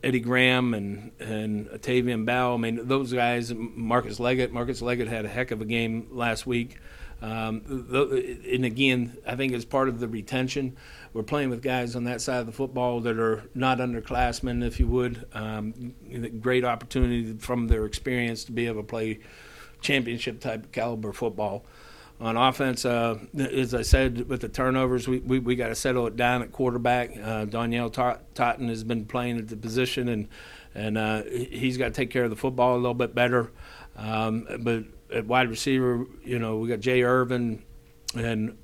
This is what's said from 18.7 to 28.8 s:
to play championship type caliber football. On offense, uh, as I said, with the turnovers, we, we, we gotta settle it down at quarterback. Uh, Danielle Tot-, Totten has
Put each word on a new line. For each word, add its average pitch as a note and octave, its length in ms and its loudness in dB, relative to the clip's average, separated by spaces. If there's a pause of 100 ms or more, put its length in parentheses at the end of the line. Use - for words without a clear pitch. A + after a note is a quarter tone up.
to G#2 60 -10
play A2 320 -2 (600)
championship A#2+ 600 0
type A2 320 -6
caliber A2+ 400 -2
football. G#2 520 -2 (560)
On A2+ 160 0
offense, B2+ 480 2
uh, A#2 340 2 (200)
as C3 340 0
I A#2 100 0
said, B2+ 460 4
with B2+ 120 -2
the A2+ 80 -6
turnovers, B2+ 580 2
we, B2+ 120 0
we, B2+ 200 0
we B2 180 2
gotta A2+ 180 -2
settle B2+ 320 2
it G#2+ 100 -4
down B2 260 4
at - 80 -8
quarterback. B2 680 2
Uh, G#2+ 280 -2
Danielle A#2 460 0
Tot-, B2 440 -2
Totten A#2+ 340 0
has A2+ 140 -4